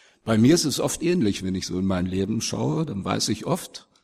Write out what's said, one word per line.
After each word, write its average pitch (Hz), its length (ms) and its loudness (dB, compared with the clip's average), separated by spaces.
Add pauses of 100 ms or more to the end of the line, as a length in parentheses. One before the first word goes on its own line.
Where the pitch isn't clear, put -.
(240)
Bei 110 140 2
mir 123 160 8
ist 165 100 2
es 131 160 -2
oft - 220 -2
ähnlich, 160 400 0
wenn 95 120 -2
ich 92 120 -4
so 90 120 -4
in 92 60 0
mein 92 220 0
Leben 98 340 -2
schaue, 147 460 -2
dann 101 180 -6
weiß 104 240 -2
ich - 160 -4
oft, - 420 -6 (180)